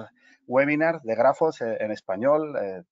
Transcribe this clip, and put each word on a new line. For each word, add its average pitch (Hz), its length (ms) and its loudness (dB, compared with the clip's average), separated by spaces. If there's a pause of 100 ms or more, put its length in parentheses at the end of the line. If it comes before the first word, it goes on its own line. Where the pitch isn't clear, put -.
(460)
webinar 147 560 2
de 113 140 -2
grafos, 143 460 2
eh, 113 180 -4
en 107 120 -4
español. 135 680 -2
Eh, 95 300 -8